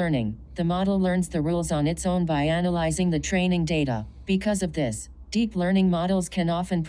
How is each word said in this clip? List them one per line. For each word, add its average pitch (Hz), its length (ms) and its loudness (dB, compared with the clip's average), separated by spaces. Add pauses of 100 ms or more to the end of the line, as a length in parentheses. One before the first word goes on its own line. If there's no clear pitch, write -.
learning, 139 280 0 (300)
the 170 160 0
model 196 320 2
learns 180 220 0
the 151 220 -2
rules 170 280 0
on 147 140 2
its 170 200 -6
own 180 100 2 (120)
by 143 80 2 (180)
analyzing 175 500 0
the 151 200 0
training 180 340 2 (120)
data. 135 220 0 (360)
Because 202 320 0
of 156 140 -6
this, 113 160 -2 (420)
deep 226 140 0 (100)
learning 190 260 4 (100)
models 180 380 0
can 170 120 2 (120)
often 180 280 -2